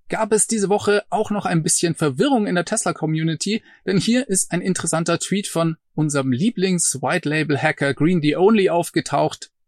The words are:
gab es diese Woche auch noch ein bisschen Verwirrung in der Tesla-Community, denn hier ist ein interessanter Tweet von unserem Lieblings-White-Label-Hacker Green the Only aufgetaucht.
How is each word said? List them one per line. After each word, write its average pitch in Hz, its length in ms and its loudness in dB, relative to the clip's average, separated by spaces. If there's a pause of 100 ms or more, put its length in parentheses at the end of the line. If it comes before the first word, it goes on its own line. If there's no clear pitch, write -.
gab 220 240 -2
es 214 140 4
diese 202 220 0
Woche 202 420 2
auch 214 220 -2
noch 208 120 -4
ein 175 200 0
bisschen 170 320 0
Verwirrung 202 500 2
in 180 80 -2
der 175 100 0
Tesla-Community, 160 1000 -2 (200)
denn 190 140 0
hier 240 300 2
ist - 240 -2
ein 170 80 0
interessanter 170 580 -2
Tweet 196 300 -4
von 165 280 -2 (180)
unserem 143 360 0
Lieblings-White-Label-Hacker 151 1600 0
Green 165 280 2
the 147 140 2
Only 190 340 4
aufgetaucht. 156 800 -2 (180)